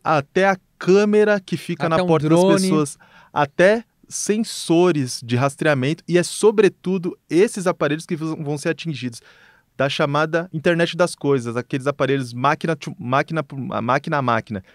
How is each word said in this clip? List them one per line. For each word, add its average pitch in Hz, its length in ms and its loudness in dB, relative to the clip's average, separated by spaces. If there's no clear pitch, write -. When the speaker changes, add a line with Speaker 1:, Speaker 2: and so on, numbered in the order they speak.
Speaker 1:
até 160 440 0
a 190 100 2
câmera 208 640 4
que 185 160 -6
fica 170 300 -4
Speaker 2:
Até 160 120 2
Speaker 1:
na 185 60 0
Speaker 2:
um 180 40 -2
Speaker 1:
porta 156 220 2
das 165 100 6
Speaker 2:
drone. 190 220 4
Speaker 1:
pessoas, 156 360 0
até 180 520 2
sensores 170 1160 0
de 120 120 -2
rastreamento, 139 720 -2
e 170 100 2
é 175 60 2
sobretudo 196 920 0
esses 185 380 0
aparelhos 160 400 -2
que 175 80 -4
vão, 160 280 -8
vão 147 140 -6
ser 165 120 -6
atingidos 127 520 -8
da 131 100 0
chamada 156 640 -2
internet 170 460 0
das 175 180 0
coisas, 123 400 -2
aqueles 127 320 -6
aparelhos 135 460 -2
máquina 143 420 -2
to, - 240 -12
máquina, 143 460 -2
máquina 139 360 -2
a 139 40 -2
máquina, 113 420 -2